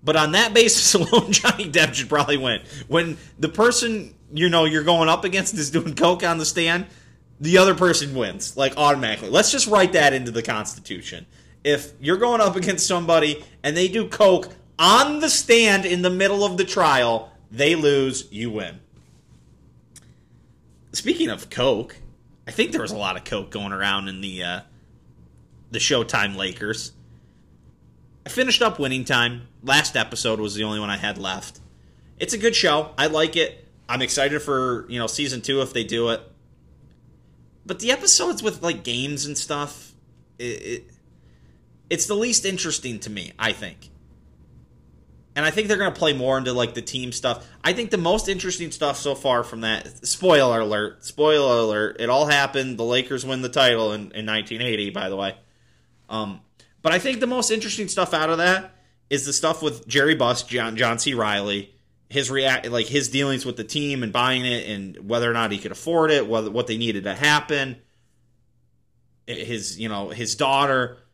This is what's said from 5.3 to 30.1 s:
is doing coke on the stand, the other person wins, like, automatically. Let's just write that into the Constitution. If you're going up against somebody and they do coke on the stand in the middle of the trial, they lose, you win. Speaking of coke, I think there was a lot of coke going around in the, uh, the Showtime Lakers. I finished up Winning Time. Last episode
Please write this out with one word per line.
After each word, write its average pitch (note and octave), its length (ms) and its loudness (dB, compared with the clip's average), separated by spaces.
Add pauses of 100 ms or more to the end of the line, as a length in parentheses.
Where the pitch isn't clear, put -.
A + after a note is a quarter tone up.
is D3 160 -4
doing D#3 240 -2
coke F3+ 300 2
on E3+ 140 0
the D#3 60 -4
stand, E3+ 420 0 (540)
the E3 180 4
other F#3+ 180 8
person D#3 400 2
wins, G2 400 -6
like, C3+ 200 0
automatically. B2+ 540 2
Let's E3+ 220 4
just B3+ 160 0
write F#3+ 240 4
that D3+ 200 6
into B2+ 200 -4
the A2+ 100 -4
Constitution. G#2 840 -8 (380)
If C#3+ 380 -2
you're D3+ 160 0
going A#3 240 2
up F#3+ 160 2
against F3+ 280 -2
somebody E3 600 2 (180)
and D3+ 140 -2
they F3+ 100 2
do G3+ 220 -2
coke F#3+ 400 4 (280)
on B3+ 440 6
the D#4 100 0
stand G#3+ 560 4
in F3+ 160 0
the F3+ 80 4
middle G3 320 2
of G3 140 0
the F#3 80 2
trial, B2+ 680 2 (200)
they C#3+ 240 2
lose, C#3 560 2
you A2+ 180 -6
win. F#2+ 300 -8 (2000)
Speaking D#4+ 360 0
of - 200 -8
coke, B2 460 0 (500)
I - 60 -14
think - 220 0
there D#4+ 100 -2
was F#2+ 80 -6
a - 60 -8
lot F#2+ 200 -4
of F2+ 60 -12
coke G2+ 300 -6
going G2+ 200 -6
around G2 360 -2
in F#2+ 120 -10
the, F#2 220 -10
uh, F2+ 180 -6 (1080)
the A2+ 80 -4
Showtime A2+ 560 0
Lakers. G2 560 -6 (1300)
I - 40 -16
finished B3+ 340 2
up A3+ 160 2
Winning C3 260 -2
Time. A#2+ 440 0 (160)
Last C#3+ 320 2
episode A2+ 440 -2